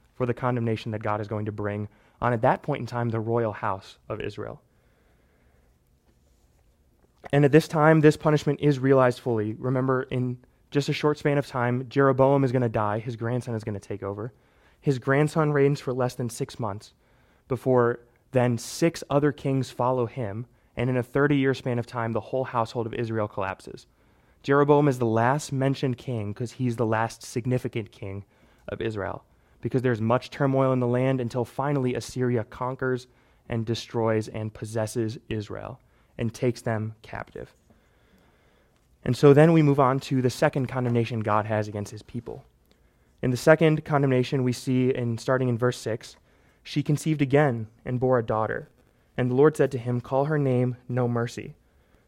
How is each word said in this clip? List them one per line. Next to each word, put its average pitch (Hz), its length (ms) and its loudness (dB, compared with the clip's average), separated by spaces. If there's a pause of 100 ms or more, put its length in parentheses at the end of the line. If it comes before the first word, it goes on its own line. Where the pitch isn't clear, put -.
(140)
for 127 120 -4
the 120 60 0
condemnation 117 600 -2
that 107 100 -8
God 107 180 -2
is 104 80 -8
going 107 180 -6
to 104 60 -6
bring 104 360 -6 (320)
on, 120 120 0
at 117 100 -2
that 147 200 2
point 147 180 -4
in 120 60 -8
time, 120 240 -4
the 113 100 -4
royal 113 320 -2
house 98 460 -8 (100)
of 110 120 -8
Israel. - 420 -10 (2750)
And 143 120 6
at 131 80 4
this 156 160 6
time, 160 320 6
this 147 160 8
punishment 151 460 0
is 143 160 4
realized 127 420 4
fully. 110 380 -2
Remember, 131 460 0
in 127 340 -6 (320)
just 143 180 0
a 147 60 -2
short 151 240 0
span 143 180 0
of 139 100 0
time, 123 420 -2
Jeroboam 135 560 4
is 123 80 0
gonna 123 160 2
die. 110 320 -2
His 117 160 -8
grandson 117 380 -6
is 107 100 -6
gonna 104 160 -8
take - 220 -12
over. 104 300 -8 (480)
His 135 180 -2
grandson 147 540 0
reigns 143 280 2
for 131 120 -6
less 123 220 -2
than 120 160 -6
six - 280 -8
months 104 360 -8 (540)
before 123 520 2 (300)
then 123 260 2
six - 540 -4
other 143 220 2
kings 135 360 -4
follow 127 380 0
him. 110 400 -8 (300)
And 123 140 -2
in 127 80 -2
a 120 40 0
thirty-year 139 520 2
span 123 240 -4
of 117 80 -4
time, 113 260 -4
the 110 80 -2
whole 131 240 -6
household 117 420 -2
of 110 80 -10
Israel 110 320 -4
collapses. - 600 -10 (560)
Jeroboam 143 460 6
is 127 100 2
the 123 80 2
last 117 440 2
mentioned 135 460 0
king 107 380 -6
'cause 120 180 -8
he's 123 240 -2
the 117 100 0
last 113 360 -2
significant 123 680 -4
king 98 340 -12 (440)
of - 140 -8
Israel, 101 420 -6 (380)
because 123 180 -2
there's 117 220 0
much 117 280 0
turmoil 135 420 2
in 127 80 0
the 123 60 0
land 127 340 0
until 120 260 -4
finally 135 480 -2
Assyria 123 500 -2
conquers 127 640 -4 (420)
and 117 160 -4
destroys 113 640 -2
and 107 240 -10
possesses 110 680 -6 (120)
Israel 104 500 -8 (380)
and 117 160 -4
takes 123 260 -2
them 110 400 -6
captive. - 540 -14 (1500)
And 123 140 -2
so 143 160 8
then 156 200 8
we 160 100 6
move 143 180 4
on 135 200 4
to 135 200 -2
the 123 100 2
second 143 360 0
condemnation 120 540 -2
God 107 260 0
has 107 220 -2
against 104 220 -8
his 104 120 -18
people. - 420 -14 (800)
In 127 80 0
the 123 80 0
second 156 480 4
condemnation 135 580 0
we 127 80 0
see 127 380 0
in, 120 260 -2
starting 131 320 0
in 120 80 0
verse 123 220 0
six, - 380 -8 (460)
"She - 200 -4
conceived 151 400 -2
again 131 460 2 (140)
and 123 160 -4
bore 127 200 2
a 117 40 0
daughter. 110 460 -2 (500)
And 127 120 0
the 123 40 -2
Lord 151 220 4
said 139 160 0
to 131 60 -6
him, 123 240 -4
'Call 135 240 -2
her 151 120 -2
name 127 380 0 (140)
No 123 180 -2
Mercy, 117 460 -6 (540)